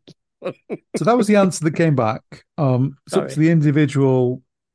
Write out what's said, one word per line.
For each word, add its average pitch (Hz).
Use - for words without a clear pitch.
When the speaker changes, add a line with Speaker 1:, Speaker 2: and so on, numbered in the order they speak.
Speaker 1:
<laughs> -
Speaker 2:
So 160
that 226
was 233
the 208
answer 190
that 156
came 160
back. 117
Um, 135
it's -
up 139
to 135
Speaker 1:
Sorry. 147
Speaker 2:
the 165
individual 139